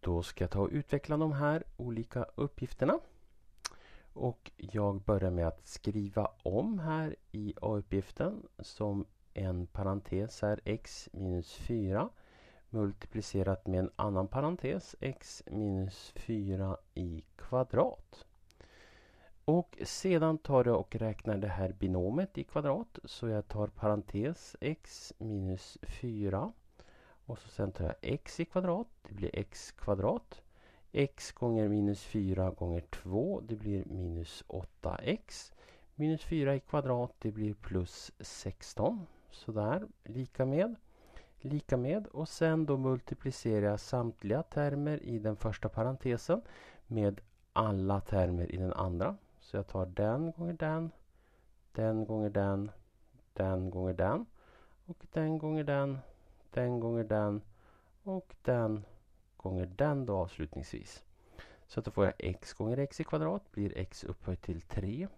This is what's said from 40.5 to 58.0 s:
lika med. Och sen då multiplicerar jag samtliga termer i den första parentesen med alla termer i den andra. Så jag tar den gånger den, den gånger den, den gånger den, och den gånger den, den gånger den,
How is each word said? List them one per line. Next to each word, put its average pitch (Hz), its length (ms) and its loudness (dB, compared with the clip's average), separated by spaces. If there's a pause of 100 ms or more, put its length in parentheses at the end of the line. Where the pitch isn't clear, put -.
lika 139 400 0
med. 160 300 0
Och 151 220 -6
sen 160 360 4
då 143 120 4
multiplicerar 127 880 2
jag 104 140 4
samtliga 117 640 0
termer 147 600 0
i 117 160 -2
den 107 160 0
första 110 340 -2
parentesen 135 720 0 (460)
med 104 340 2 (320)
alla 98 480 4
termer 87 500 4
i 90 60 -4
den 92 160 2
andra. 95 440 0 (220)
Så - 180 -6
jag 98 100 -2
tar 95 180 -2
den 110 460 0
gånger 170 220 -4
den, 160 380 0 (800)
den 110 340 2
gånger 107 240 0
den, 98 420 2 (600)
den 95 360 2
gånger 92 240 0
den, 101 320 2 (600)
och - 260 -14
den 160 260 0
gånger 156 260 0
den, 139 360 0 (560)
den 123 240 2
gånger 117 240 0
den, 107 380 2 (600)